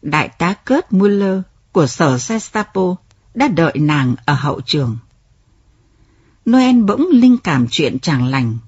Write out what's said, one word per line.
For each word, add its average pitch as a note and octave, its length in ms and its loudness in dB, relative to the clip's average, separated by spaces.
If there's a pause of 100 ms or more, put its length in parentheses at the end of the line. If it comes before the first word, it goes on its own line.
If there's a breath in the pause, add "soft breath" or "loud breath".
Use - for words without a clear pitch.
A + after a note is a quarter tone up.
đại D3+ 280 -4
tá F3 240 -4
Kurt C4+ 360 -2
Muller G3 500 0 (320)
của D3+ 160 2
sở D#3 300 0 (100)
Gestapo G3+ 680 -4 (380)
đã C4+ 140 0
đợi E3 280 0
nàng C#3+ 400 0 (100)
ở D3 80 0
hậu C3+ 280 -4
trường. B2 360 -4 (1500)
Noel B3+ 320 4
bỗng G#3+ 300 0
linh B3 260 6
cảm C3+ 340 -2
chuyện C3 280 -2
chẳng B2+ 280 -2
lành. B2 300 -2 (100)